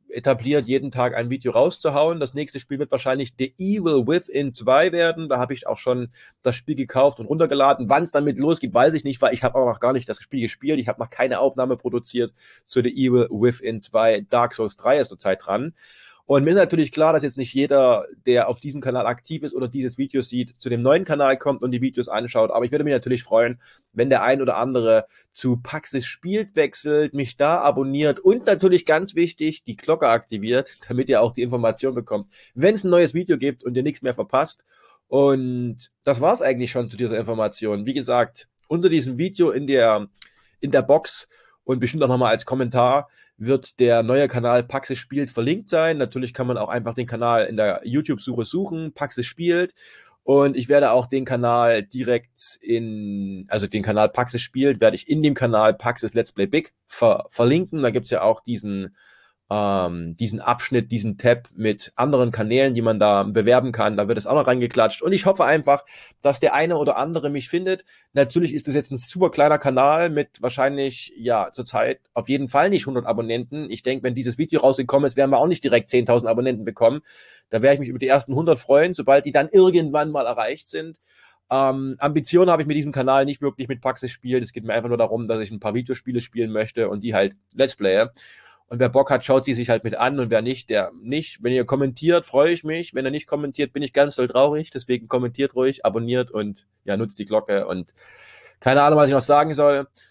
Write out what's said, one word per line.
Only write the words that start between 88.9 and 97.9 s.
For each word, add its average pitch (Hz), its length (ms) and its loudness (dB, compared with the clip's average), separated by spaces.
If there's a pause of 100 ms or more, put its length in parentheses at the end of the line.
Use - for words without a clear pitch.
Bock 135 200 2
hat, 127 140 0
schaut 131 220 2
sie 135 80 -2
sich 120 160 -4
halt 113 120 2
mit 110 120 -6
an 131 260 0
und 120 80 -2
wer 110 140 2
nicht, 123 260 -6
der 98 320 0
nicht. 139 420 -8
Wenn 123 120 0
ihr 123 100 2
kommentiert, 139 640 0
freue 147 260 2
ich 170 120 -6
mich. 160 300 -8
Wenn 131 120 -4
ihr 131 40 -4
nicht 147 160 -8
kommentiert, 147 460 -6
bin 143 100 -8
ich 139 120 -8
ganz 143 220 2
doll 123 120 0
traurig. 147 420 0
Deswegen 120 380 -6
kommentiert 123 460 -2
ruhig, 131 320 0
abonniert 120 440 -2
und, 104 360 -8 (180)
ja, 101 140 -4
nutzt 107 200 -8
die 107 60 -10
Glocke 104 420 -2
und 92 280 -8 (640)